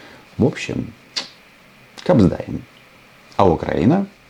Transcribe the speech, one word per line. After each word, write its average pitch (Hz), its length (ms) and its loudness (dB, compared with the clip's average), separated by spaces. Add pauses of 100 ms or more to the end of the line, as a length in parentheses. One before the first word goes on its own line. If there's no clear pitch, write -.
(380)
В 123 60 2
общем, - 480 -4 (1120)
кабздаем. - 580 0 (760)
А 101 140 4
Украина, 160 560 0 (240)